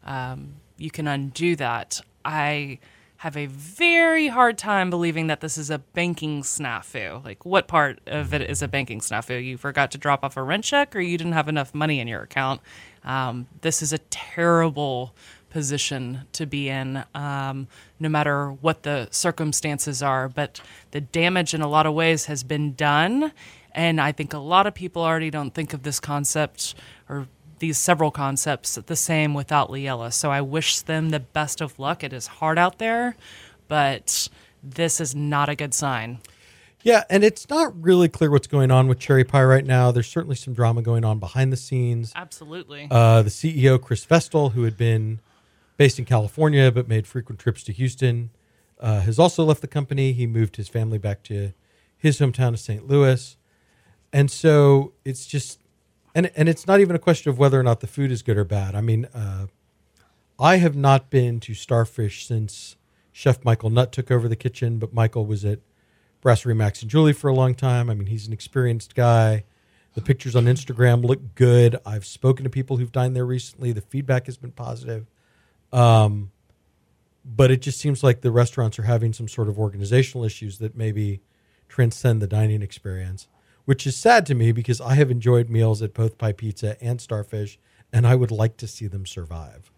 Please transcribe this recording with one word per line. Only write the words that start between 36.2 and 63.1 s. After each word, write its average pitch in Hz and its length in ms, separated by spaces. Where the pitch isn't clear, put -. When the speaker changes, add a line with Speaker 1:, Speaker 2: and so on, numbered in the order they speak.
Speaker 2:
Yeah, 226 260
and 196 140
it's - 260
not 285 320
really 180 260
clear 151 240
what's 143 160
going 135 240
on 131 160
with 127 100
Cherry 131 260
Pie 131 200
right 131 220
now. 127 260
There's 120 160
certainly 165 280
some 127 180
drama 117 280
going 113 240
on 107 140
behind 131 320
the 131 60
scenes. 120 580
Speaker 1:
Absolutely. 156 720
Speaker 2:
Uh, 117 320
the 107 80
C 156 360
E 135 40
O, 131 80
Chris 123 260
Vestal, 160 460
who 120 140
had 110 140
been 113 420
based 139 220
in 117 60
California 131 640
but 120 160
made 110 180
frequent 117 340
trips - 260
to 101 80
Houston, 117 580
uh, 107 220
has 110 180
also 170 240
left 156 180
the 139 60
company. 139 460
He 123 120
moved 113 300
his 101 140
family 110 280
back 101 260
to 101 300
his 151 220
hometown 127 300
of 117 100
Saint 110 280
Louis. 135 480
And 139 200
so 143 600
it's 131 220
just, - 320
and, 175 200
and 156 140
it's 160 160
not 196 140
even 180 160
a - 40
question 160 300
of 127 80
whether 135 220
or 127 40
not 120 160
the - 60
food 135 260
is 117 120
good 104 160
or 104 40
bad. 98 300
I 101 80
mean, 113 320
uh, 98 320
I 160 160
have 170 200
not 139 360
been 120 300
to 113 120
Starfish 113 720
since - 500